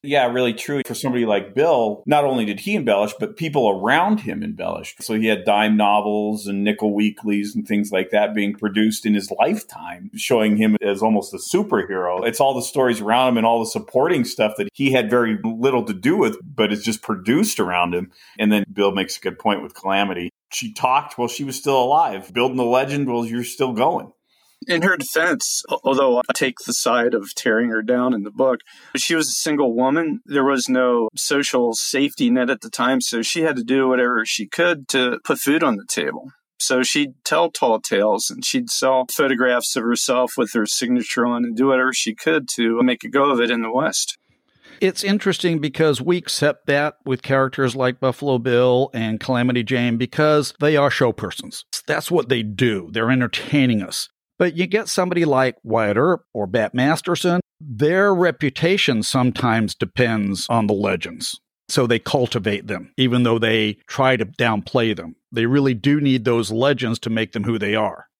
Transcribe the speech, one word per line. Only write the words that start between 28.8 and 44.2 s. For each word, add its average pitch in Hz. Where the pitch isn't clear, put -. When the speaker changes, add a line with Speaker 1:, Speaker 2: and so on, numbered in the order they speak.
Speaker 2:
she -
was 156
a -
single 143
woman. 143
There 139
was 135
no 123
social 131
safety 135
net 123
at 127
the 113
time, 127
so 117
she 160
had 151
to 117
do 131
whatever 123
she 104
could 170
to 123
put 131
food 160
on 123
the 101
table. 85
So 127
she'd 139
tell 160
tall 113
tales, 104
and -
she'd 123
sell 131
photographs 127
of 120
herself 120
with 117
her 110
signature 123
on 120
and 117
do 131
whatever 131
she 113
could 156
to 117
make 123
a 117
go 139
of 123
it 120
in 117
the 113
West. -